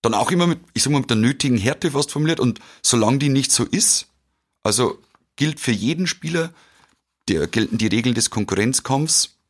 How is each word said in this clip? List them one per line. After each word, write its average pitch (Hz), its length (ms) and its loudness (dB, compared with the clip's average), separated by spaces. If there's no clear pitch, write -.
Dann 160 120 0
auch 104 160 0
immer 175 160 2
mit, 170 140 0
ich - 120 -2
sag 139 80 0
mal, 143 80 2
mit - 100 -6
der 113 60 2
nötigen 123 400 2
Härte 135 340 -2
fast 139 220 -4
formuliert. 151 260 0
Und 123 220 0
solange 117 380 2
die 143 100 0
nicht 135 220 2
so - 140 2
ist, - 420 0
also 107 380 0
gilt 151 240 -2
für 123 140 -2
jeden 151 340 -2
Spieler, 165 460 -4
der 80 220 0
gelten 110 300 -2
die 110 100 0
Regeln 113 260 0
des - 160 -2
Konkurrenzkampfs. 123 1040 -2